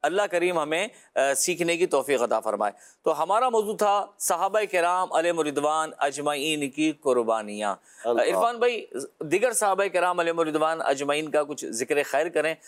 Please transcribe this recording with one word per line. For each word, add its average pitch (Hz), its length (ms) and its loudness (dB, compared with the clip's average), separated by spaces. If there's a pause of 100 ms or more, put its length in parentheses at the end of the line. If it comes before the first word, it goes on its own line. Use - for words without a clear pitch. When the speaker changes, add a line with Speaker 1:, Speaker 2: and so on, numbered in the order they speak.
Speaker 1:
اللہ 175 200 0
کریم 175 360 0
ہمیں، 160 300 -2 (260)
آ، 135 200 2
سیکھنے 170 420 0
کی 175 100 2
توفیق 135 360 2
عطا 110 180 0
فرمائے۔ 104 320 -2 (300)
تو 156 200 0
ہمارا 214 260 2
موضوع 214 280 0
تھا 202 300 2 (120)
صحابہ 190 420 0 (120)
کرام 180 400 0
علیہم 170 260 2
الرضوان 151 600 0
اجمعین 147 720 -2
کی 156 300 0
قربانیاں۔ 110 760 0 (300)
Speaker 2:
اللہ۔ 120 180 2
Speaker 1:
عرفان 202 360 0
بھائی، 240 280 0 (340)
دیگر 196 320 0
صحابہ 196 400 2
کرام 175 280 2
علیہم 170 180 0
الرضوان 156 420 0
اجمعین 143 500 -2
کا 147 120 2
کچھ 143 240 -8
ذکر 131 400 -2
خیر 156 220 -2
کریں 156 260 -2 (140)